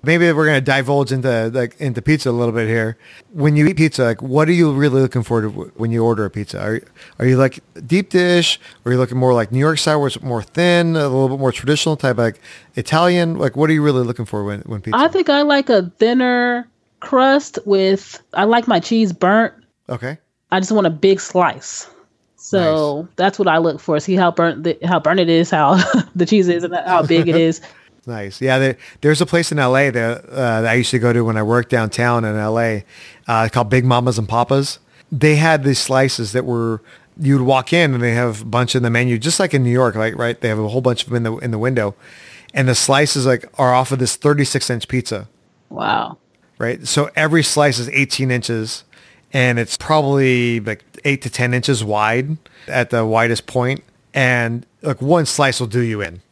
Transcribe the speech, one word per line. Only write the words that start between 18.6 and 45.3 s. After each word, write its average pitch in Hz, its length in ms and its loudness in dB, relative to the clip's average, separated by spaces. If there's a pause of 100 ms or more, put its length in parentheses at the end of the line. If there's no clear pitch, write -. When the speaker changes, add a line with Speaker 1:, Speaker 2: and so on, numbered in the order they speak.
Speaker 2:
my 202 120 2
cheese 220 320 0
burnt. 196 420 0 (360)
Speaker 1:
Okay. 127 300 -8 (320)
Speaker 2:
I 185 80 0
just 190 120 -4
want 202 160 2
a 160 40 2
big 190 280 2
slice. - 680 -4 (460)
So 156 680 -2
Speaker 1:
Nice. 175 140 -16
Speaker 2:
that's 190 240 -2
what 190 80 2
I 160 100 2
look 165 220 0
for. 151 200 -2
See 185 160 -2
how 180 160 4
burnt 165 320 -2
the, 170 220 -2
how 175 140 0
burnt 165 200 0
it 170 80 2
is, 165 220 2
how 156 260 4
<laughs> - 400 0
the 175 100 0
cheese 190 220 2
is, 170 160 0
and 175 120 -6
how 175 260 0
big 165 260 2
it 160 80 2
Speaker 1:
<laughs> 165 120 4
Speaker 2:
is. 165 140 -2 (440)
Speaker 1:
Nice. 104 340 -10
Yeah, 131 180 0
there, 135 200 0 (240)
there's 147 180 2
a 175 60 2
place 170 260 0
in 151 80 -2
L 127 160 2
A 139 140 4
that, 117 400 -2
uh, 120 320 -2
that 113 60 0
I 113 80 2
used 123 160 0
to 127 80 0
go 120 120 2
to 117 140 2
when 113 100 -2
I 107 80 -2
worked 117 260 0
downtown 117 540 0
in 107 140 -4
L 107 200 -2
A, 110 280 -2 (420)
uh, 113 240 0
called 117 180 0
Big 127 140 2
Mamas 123 340 2
and 107 120 -4
Papas. 135 500 0 (320)
They 151 240 2
had 151 300 4
these 135 140 2
slices 131 520 0
that 123 140 -2
were, 117 360 -2 (380)
you'd 139 220 2
walk 131 320 2
in 165 200 2
and 120 80 -2
they 120 120 0
have 117 300 -2
a - 20 -14
bunch 120 320 0
in 120 60 2
the 120 60 0
menu, 120 280 0
just 147 240 -2
like 180 120 0
in 135 80 2
New 120 100 2
York, 123 240 2
like, 110 200 -2
right? 117 240 -4
They 123 80 -4
have 107 100 -2
a 107 120 -4
whole 120 100 -2
bunch 123 240 -2
of - 60 -12
them 120 80 -2
in 117 60 -2
the, 113 160 -4
in 120 120 -6
the 107 80 -4
window. 117 360 -2 (580)
And 127 160 2
the 120 60 2
slices, 139 500 0
like, 127 180 0 (160)
are 127 140 2
off 127 180 2
of 131 80 -2
this 123 160 -2
thirty-six 143 540 0
inch 120 180 -4
pizza. 110 400 -6 (400)